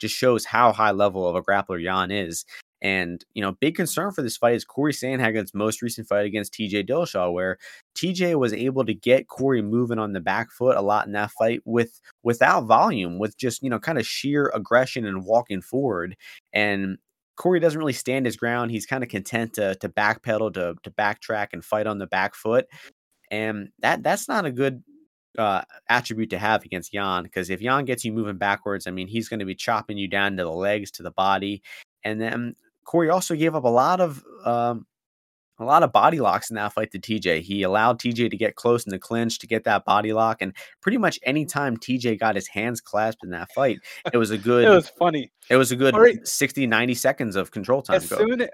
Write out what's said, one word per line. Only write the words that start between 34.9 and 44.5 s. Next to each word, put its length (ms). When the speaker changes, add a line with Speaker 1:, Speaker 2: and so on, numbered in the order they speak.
Speaker 1:
a 60
lot 180
of 100
body 280
locks 280
in 80
that 160
fight 200
to 60
T 200
J. 240
He 200
allowed 360
T 140
J 180
to 60
get 180
close 320
in 40
the 80
clinch 420
to 60
get 180
that 200
body 300
lock. 260
And 140
pretty 160
much 280
any 200
time 320
T 220
J 180
got 200
his 100
hands 340
clasped 440
in 60
that 220
fight, 280
it 60
was 140
a 40
Speaker 2:
<laughs> 20
It 80
Speaker 1:
good, 240